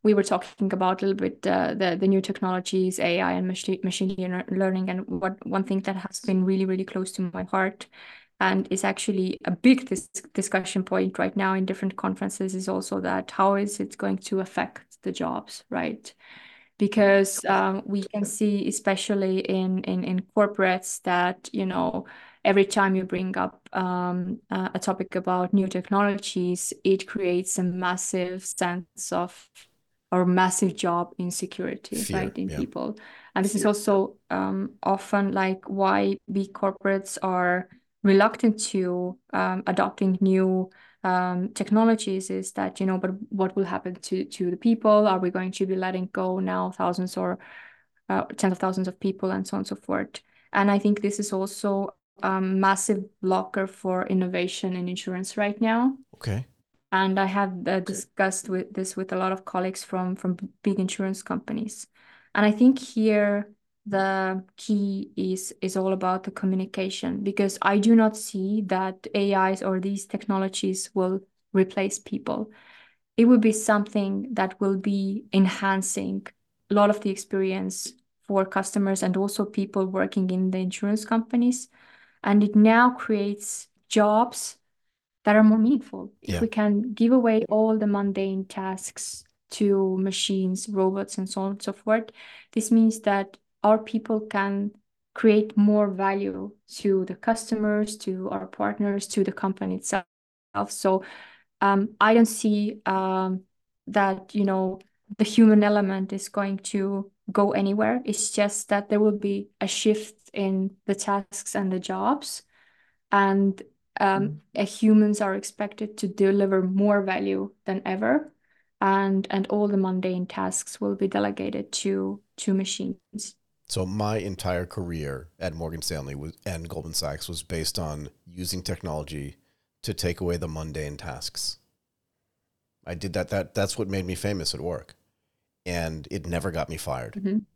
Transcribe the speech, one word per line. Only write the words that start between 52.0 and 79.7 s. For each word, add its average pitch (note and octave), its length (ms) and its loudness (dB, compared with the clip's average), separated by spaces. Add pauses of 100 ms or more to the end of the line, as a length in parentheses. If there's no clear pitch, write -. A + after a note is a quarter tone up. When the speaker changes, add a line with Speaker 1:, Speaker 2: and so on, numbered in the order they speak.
Speaker 1:
a F#3+ 180 0
massive F#3+ 640 2 (160)
blocker F#3+ 460 0
for F#3 400 -4
innovation F#3 720 -2
in F3+ 120 -6
insurance F#3 500 -8
right G#3 220 -2
now. A#3 380 2 (160)
Speaker 2:
Okay. G#2+ 320 -4 (480)
Speaker 1:
And F#3+ 260 2
I G3 60 4
have, G3 280 -2 (140)
uh, F#3+ 140 0
Speaker 2:
Okay. F#3+ 120 -6
Speaker 1:
discussed F#3+ 560 -2
with, F#3 240 -4
this F#3+ 220 -6
with F#3+ 180 -6
a F#3 40 -2
lot F#3+ 160 0
of F#3+ 120 -8
colleagues F#3 380 -4
from, F#3 320 -4
from F#3 200 -2
b-, - 120 -10 (140)
big G3 180 0
insurance F#3+ 440 -4
companies. - 640 -8 (480)
And G#3 100 4
I G#3 60 6
think B3+ 280 6
here G#3 720 0 (340)
the F#3+ 600 0 (120)
key G3+ 600 -2
is, F#3 440 -4
is F#3+ 140 -4
all F#3+ 180 0
about F#3+ 300 -2
the F#3+ 80 -8
communication, F#3+ 920 -4
because G3 380 0
I G3+ 180 4
do A3+ 160 8
not A3 200 6
see G#3 520 -4
that F#3+ 480 -4
A G3 180 2 (180)
Is F#3+ 120 -4
or F#3+ 180 -2
these G3 240 -4
technologies F#3+ 880 -4
will F#3+ 260 0 (320)
replace F#3+ 480 2
people. - 520 -6 (640)
It A#3 80 8
would A#3+ 160 10
be A3 120 6
something G#3 800 0
that F#3+ 280 -2
will G3 160 2
be G3 560 -2
enhancing F#3+ 920 2 (420)
a G3+ 40 0
lot G#3 160 6
of G#3 120 0
the G3+ 80 -2
experience F#3+ 840 -4 (340)
for G3 180 2
customers F#3+ 580 0
and F#3 140 0
also G3+ 280 0
people G3 420 -2